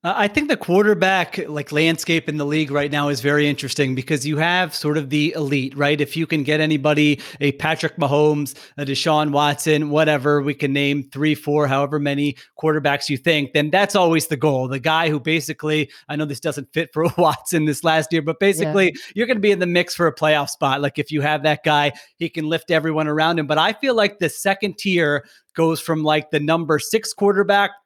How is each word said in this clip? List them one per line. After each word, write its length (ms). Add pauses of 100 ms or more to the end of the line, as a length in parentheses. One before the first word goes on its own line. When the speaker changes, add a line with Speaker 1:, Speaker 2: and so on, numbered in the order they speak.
Speaker 1:
Uh, 140
I 140
think 180
the 80
quarterback, 920
like, 240
landscape 560
in 80
the 80
league 260
right 180
now 200
is 100
very 300
interesting 460
because 300
you 120
have 360
sort 240
of 120
the 260
elite, 400
right? 240
If 160
you 100
can 180
get 180
anybody, 580 (220)
a 100
Patrick 460
Mahomes, 580 (220)
a 80
Deshaun 460
Watson, 580
whatever, 520
we 120
can 180
name 400
three, 240
four, 320
however 320
many 380 (200)
quarterbacks 520
you 80
think, 340
then 200
that's 220
always 340
the 100
goal. 320
The 100
guy 300
who 100
basically, 720 (180)
I 80
know 80
this 160
doesn't 320
fit 220
for 200
<laughs> 40
Watson 480
this 180
last 300
year, 80
but 180
basically 560
Speaker 2:
Yeah. 60 (140)
Speaker 1:
you're 120
gonna 140
be 100
in 80
the 80
mix 280
for 120
a 80
playoff 320
spot. 320
Like, 180
if 140
you 80
have 240
that 220
guy, 260 (240)
he 140
can 180
lift 240
everyone 380
around 280
him. 100
But 100
I 160
feel 220
like 240
the 100
second 480
tier 480 (300)
goes 260
from, 220
like, 280
the 80
number 400
six 320
quarterback 600 (140)